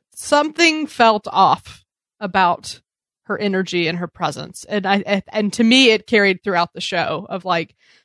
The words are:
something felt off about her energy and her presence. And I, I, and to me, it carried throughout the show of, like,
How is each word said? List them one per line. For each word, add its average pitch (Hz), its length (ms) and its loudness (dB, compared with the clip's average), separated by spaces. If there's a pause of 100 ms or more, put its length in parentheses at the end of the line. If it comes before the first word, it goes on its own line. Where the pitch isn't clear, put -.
(160)
something 311 720 0
felt 226 420 2
off - 540 0 (360)
about 185 640 -2 (440)
her 208 120 -6
energy 185 500 -2
and 170 120 -4
her 175 80 -6
presence. - 600 -8
And 202 180 -4
I, 196 200 0
I, 196 260 -2
and 208 220 -4
to 233 100 0
me, 240 280 6
it 220 160 0
carried 202 360 2
throughout 175 300 -2
the 170 80 -14
show 170 480 -4
of, 185 160 -10
like, 170 300 -4 (300)